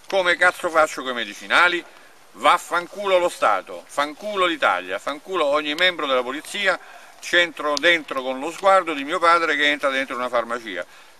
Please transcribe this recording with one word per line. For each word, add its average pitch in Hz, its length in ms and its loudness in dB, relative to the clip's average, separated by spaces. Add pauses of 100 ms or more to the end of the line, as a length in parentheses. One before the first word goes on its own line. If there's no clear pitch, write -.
Come 175 280 2
cazzo 180 340 0
faccio 156 340 0
coi 131 100 -4
medicinali? 120 680 0 (540)
Vaffanculo 175 800 0
lo 175 120 2
Stato, 95 580 -2
fanculo 185 580 -4
l'Italia, 101 540 -2
fanculo 156 460 -4
ogni 147 280 0
membro 170 320 0
della 131 160 2
polizia, 156 560 -4 (440)
c'entro 160 540 0
dentro 147 460 2
con 131 180 -4
lo 151 120 -6
sguardo 190 420 4
di 139 120 -6
mio 165 140 -4
padre 170 360 4
che 147 160 4
entra 147 180 0
dentro 135 280 -2
una 123 100 -4
farmacia. 113 580 -4 (340)